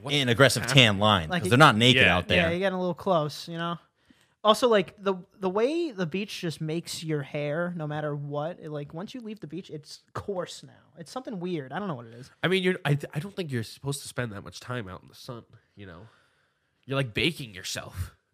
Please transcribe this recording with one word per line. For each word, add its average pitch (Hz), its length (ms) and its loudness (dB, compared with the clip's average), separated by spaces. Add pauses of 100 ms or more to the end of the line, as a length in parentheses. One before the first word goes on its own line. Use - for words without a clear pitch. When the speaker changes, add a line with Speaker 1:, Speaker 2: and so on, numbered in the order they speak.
Speaker 1:
"What 139 120 -4
Speaker 2:
an 143 140 2
Speaker 1:
the 120 60 4
Speaker 2:
aggressive 120 300 6
Speaker 1:
heck?" 117 100 -2
Speaker 2:
tan 113 260 8
line, 98 300 4
Speaker 3:
Like 87 140 -2
Speaker 2:
'cause 95 40 -4
Speaker 3:
it - 40 -4
Speaker 2:
they're 123 80 6
not 147 180 10
naked 127 260 6
Speaker 1:
Yeah. 92 140 6
Speaker 2:
out 90 100 -2
there. 90 100 2
Speaker 3:
Yeah, 90 120 2
you're 175 100 -2
getting 185 180 0
a - 20 -4
little 180 160 -2
close, 151 520 -2
you 170 100 -8
know? 170 200 -4 (680)
Also, 214 240 6
like, 214 300 4
the, 196 160 -2 (260)
the 190 100 -2
way 277 420 0
the 185 160 -4
beach 190 340 -6
just 165 200 -6
makes 160 420 -6
your 156 180 -2
hair, 147 560 -4
no 156 80 -6
matter 151 300 -6
what, 147 440 -6
it, 156 120 -12
like, 147 240 -10
once 190 180 -12
you 254 80 -12
leave 214 180 -12
the - 60 -14
beach, 160 240 -12
it's - 320 -16 (120)
coarse - 500 -8
now. 127 80 -20 (260)
It's 170 140 -16
something 254 280 -8
weird. 165 320 -6
I 147 60 -8
don't 202 100 -6
know 170 60 -4
what 120 140 -10
it 117 80 -20
is. 127 160 -18 (100)
Speaker 1:
I 156 60 -2
mean, 185 160 2
you're, 185 200 2
I, 147 140 2 (160)
I 151 60 -4
don't 190 160 -10
think 165 160 -6
you're 120 100 -2
supposed 139 400 -8
to - 60 -14
spend 120 240 -6
that 98 120 -12
much - 160 -16
time 123 280 -10
out 90 160 -14
in - 60 -20
the - 60 -20
sun, 117 280 -16 (320)
you 101 100 -18
know? 90 220 -18 (800)
You're, 135 100 -4
like, 131 160 -4
baking 123 400 -2
yourself - 600 -10 (180)